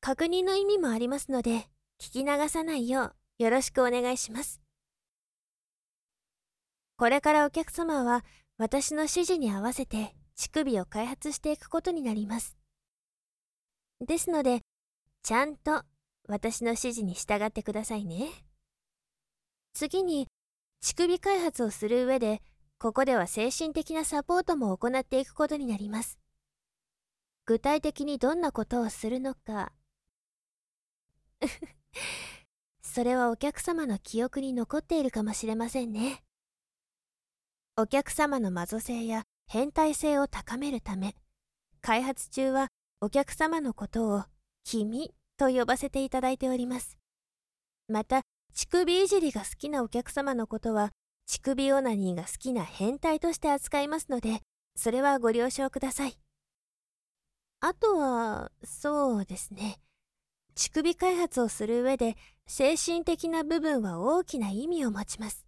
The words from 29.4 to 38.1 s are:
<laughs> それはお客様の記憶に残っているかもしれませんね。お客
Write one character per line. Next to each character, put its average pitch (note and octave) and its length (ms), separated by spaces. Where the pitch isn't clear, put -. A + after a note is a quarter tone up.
<laughs> - 360
そ - 220
れ B3 120
は A#3+ 160
お A3+ 40
客 C#4+ 240
様 E4 260
の G#3+ 140
記 A3+ 240
憶 B3+ 180
に C4+ 120
残 A#3+ 240
っ D#4 40
て E4 180
い D4 40
る B3+ 80
か A3 120
も G#3+ 100
し A3 140
れ A3 80
ま A3+ 140
せ B3+ 160
ん A#3 60
ね。 A#3+ 320
お A3 120
客 C#4 240